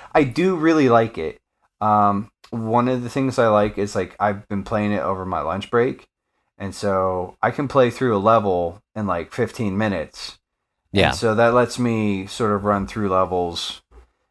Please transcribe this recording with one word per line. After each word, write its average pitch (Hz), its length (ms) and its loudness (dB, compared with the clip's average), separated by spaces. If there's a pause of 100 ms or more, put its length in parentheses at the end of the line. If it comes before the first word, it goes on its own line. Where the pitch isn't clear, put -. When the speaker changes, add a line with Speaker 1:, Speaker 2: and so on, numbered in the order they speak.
(140)
Speaker 1:
I 160 100 6
do 165 320 0
really 156 320 4
like 113 300 4
it. 80 220 -8 (400)
Um, 104 500 2 (200)
one 117 380 0
of 127 140 -2
the 117 80 -10
things 135 280 -2
I 117 100 4
like 104 300 2
is, 101 160 -4
like, 92 240 -4
I've 101 300 -2
been 98 140 -4
playing 104 300 -2
it 95 100 -2
over 92 240 -4
my 87 140 -4
lunch 85 300 -6
break, 120 380 -2 (480)
and 98 180 -10
so 92 680 -2
I 110 80 0
can 139 180 -4
play 123 220 4
through 117 260 0
a - 20 2
level 98 640 2 (140)
in, 107 120 -4
like, 85 260 -4
fifteen 104 440 -4
minutes. 101 600 -4 (540)
And 98 80 2
Speaker 2:
Yeah. 80 100 6
Speaker 1:
so 107 240 0
that 117 180 4
lets 120 260 2
me 107 480 -2
sort 107 260 -2
of 101 120 -2
run 101 220 0
through 104 240 -4
levels 90 720 -2 (480)